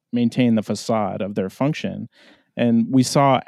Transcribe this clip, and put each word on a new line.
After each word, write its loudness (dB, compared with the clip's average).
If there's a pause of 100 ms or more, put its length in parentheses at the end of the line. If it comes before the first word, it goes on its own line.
(120)
maintain 2
the 2
facade -4
of -6
their -4
function. -6 (480)
And 2
we 4
saw 2